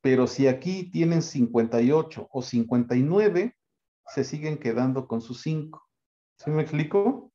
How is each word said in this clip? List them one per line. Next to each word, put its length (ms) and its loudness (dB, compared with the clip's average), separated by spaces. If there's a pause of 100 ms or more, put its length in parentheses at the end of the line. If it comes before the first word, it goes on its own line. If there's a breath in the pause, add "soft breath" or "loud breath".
Pero 260 4
si 200 2
aquí 440 -2
tienen 320 2
cincuenta 600 2
y 100 4
ocho 380 -2
o 120 -6
cincuenta 540 0
y 60 4
nueve, 540 2 (500)
se 180 -4
siguen 340 -6
quedando 480 -2
con 140 -4
sus 220 -14
cinco. 460 -8 (500)
¿Sí 120 -8
me 120 0
explico? 720 -2